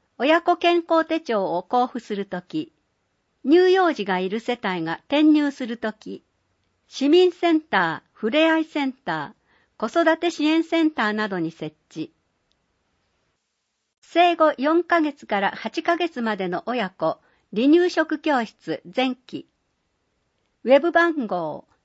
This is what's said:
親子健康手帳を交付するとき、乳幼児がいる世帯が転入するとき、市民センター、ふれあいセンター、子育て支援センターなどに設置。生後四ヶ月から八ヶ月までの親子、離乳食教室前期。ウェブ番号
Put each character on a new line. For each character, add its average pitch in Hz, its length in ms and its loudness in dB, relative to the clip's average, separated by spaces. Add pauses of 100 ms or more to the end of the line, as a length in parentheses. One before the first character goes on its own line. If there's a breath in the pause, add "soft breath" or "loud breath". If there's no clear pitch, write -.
(180)
親 320 240 2
子 349 140 2
健 349 320 0
康 320 160 2
手 320 160 -4
帳 226 240 -2 (140)
を 180 120 -8
交 247 200 0
付 247 100 -10
す 214 160 -10
る 196 100 -6
と 180 160 -10
き、 - 300 -8 (720)
乳 359 300 4
幼 370 180 2
児 208 140 -6
が 185 140 -2
い 185 100 -4
る 214 100 -4
世 240 140 -6 (100)
帯 185 200 -4
が 165 260 -6
転 294 140 2
入 302 280 4
す 262 160 -10
る 233 80 -8
と 220 160 -6
き、 - 320 -16 (640)
市 277 220 -2
民 359 240 6
セ 339 180 0
ン 311 80 2
タ 175 460 -2
ー、 - 80 -20
ふ 214 160 -6
れ 311 200 2
あ 320 80 2
い 320 60 0
セ 294 220 -6
ン 262 80 -6
タ 156 400 -8 (440)
ー、 214 140 -6
子 339 100 0
育 320 160 2
て 339 140 -2
支 302 140 -4
援 320 180 2
セ 330 200 0
ン 311 80 2
タ 226 180 -2
ー - 20 -4
な 214 160 -4
ど 190 120 -6
に 160 120 -4
設 156 240 -12 (140)
置。 156 240 -12 (1900)
生 339 360 2
後 311 200 4
四 320 280 0
ヶ 339 160 2
月 294 240 -4
か 202 160 -2
ら 196 100 0
八 - 320 -8
ヶ 339 140 0
月 330 240 -6
ま 220 160 -4
で 185 100 -4
の 175 180 -6
親 226 240 -4
子、 - 300 -4 (340)
離 226 140 0
乳 349 220 4
食 320 300 -4
教 269 260 -2
室 - 360 -10 (140)
前 254 220 -2
期。 - 320 -16 (1120)
ウ 226 60 -4
ェ 277 100 6
ブ 320 140 -2
番 330 340 0
号 165 400 -8 (180)